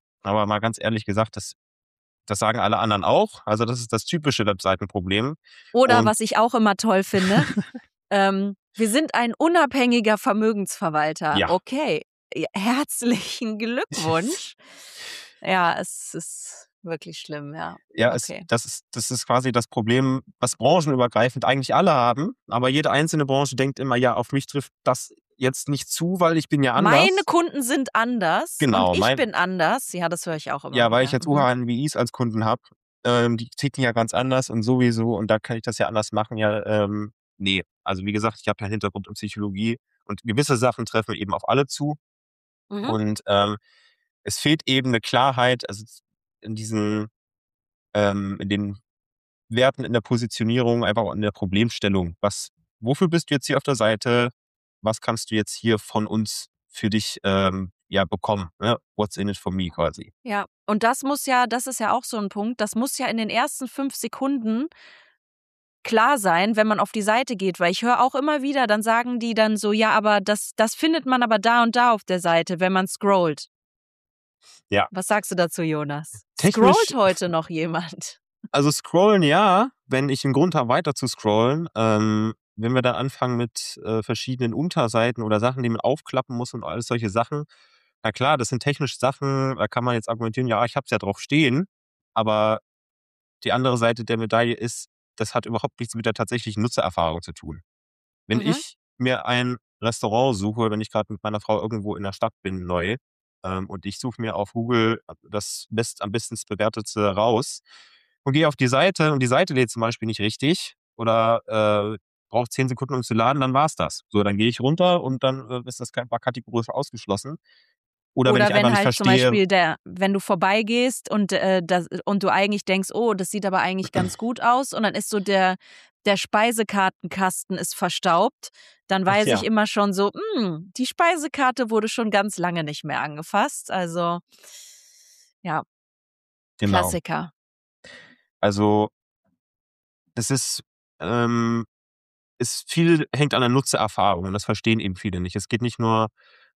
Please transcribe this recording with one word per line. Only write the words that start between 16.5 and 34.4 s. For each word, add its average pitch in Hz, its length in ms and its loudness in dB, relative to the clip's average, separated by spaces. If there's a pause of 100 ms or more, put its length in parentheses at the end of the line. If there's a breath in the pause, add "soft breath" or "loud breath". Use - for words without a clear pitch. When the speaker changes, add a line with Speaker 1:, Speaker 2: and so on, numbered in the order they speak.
Speaker 2:
wirklich 165 360 -12
schlimm, 147 360 -12
ja. 170 220 -10 (160)
Speaker 1:
Ja, 120 200 0
es, - 200 -6
Speaker 2:
Okay. 185 140 -12
Speaker 1:
das - 180 -2
ist, - 260 -14
das - 200 -8
ist 127 140 -6
quasi 127 260 0
das 113 160 0
Problem, 131 540 0 (180)
was - 180 -2
branchenübergreifend 127 880 2
eigentlich 131 280 0
alle 170 200 4
haben. 127 420 2 (120)
Aber 123 220 0
jede 147 220 2
einzelne 151 340 2
Branche 135 300 0
denkt 135 240 0
immer, 127 160 -2
„Ja, 123 200 4
auf - 160 -2
mich 139 140 -2
trifft - 260 -6 (120)
das - 300 -2 (240)
jetzt 131 320 -2
nicht 143 200 -4
zu, 175 300 -2
weil 165 180 4
ich 151 120 -2
bin 143 140 2
ja 123 120 4
Speaker 2:
„Meine 247 340 6
Speaker 1:
anders.“ 381 160 0
Speaker 2:
Kunden 339 380 0
sind 269 320 -2
anders 226 760 0
und 92 160 4
Speaker 1:
Genau, 90 60 2
Speaker 2:
ich 90 60 2
Speaker 1:
mein 120 160 4
Speaker 2:
bin 233 180 -2
anders.“ 185 600 0
Ja, 175 160 -2
das 170 160 -6
höre 165 100 -4
ich 143 160 -6
auch 139 140 -6
immer 123 120 -6
Speaker 1:
Ja, 117 140 4
weil 127 140 4
ich - 60 -4
Speaker 2:
wieder. - 20 2
Speaker 1:
jetzt 127 120 -2
Speaker 2:
Mhm. 151 80 -2
Speaker 1:
U 147 60 4
H 127 120 4
N 123 160 -2
W 120 180 -2
Is 151 100 -6
als 123 160 -2
Kunden 113 340 -2
hab, 110 140 0 (460)
ähm, 120 320 2
die 117 120 -10
ticken 135 340 -4
ja 117 100 2
ganz 113 200 0
anders 131 360 0